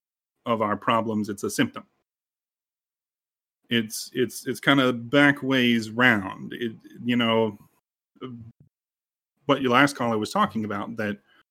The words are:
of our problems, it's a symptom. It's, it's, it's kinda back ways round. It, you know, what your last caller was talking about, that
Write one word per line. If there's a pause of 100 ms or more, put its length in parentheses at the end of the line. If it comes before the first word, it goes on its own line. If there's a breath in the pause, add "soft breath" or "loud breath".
(480)
of
our
problems,
it's
a
symptom. (1900)
It's,
it's,
it's
kinda
back
ways
round.
It, (300)
you
know, (1900)
what
your
last
caller
was
talking
about,
that (340)